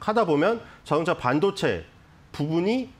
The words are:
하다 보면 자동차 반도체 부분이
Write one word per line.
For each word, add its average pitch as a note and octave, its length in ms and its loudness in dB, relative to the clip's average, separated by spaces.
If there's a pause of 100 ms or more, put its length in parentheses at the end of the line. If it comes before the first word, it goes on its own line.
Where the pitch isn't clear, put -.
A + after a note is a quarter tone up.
하다 G#3+ 260 0
보면 F3 340 2 (240)
자동차 D#3+ 320 0
반도체 C3+ 680 0 (480)
부분이 F3+ 680 -2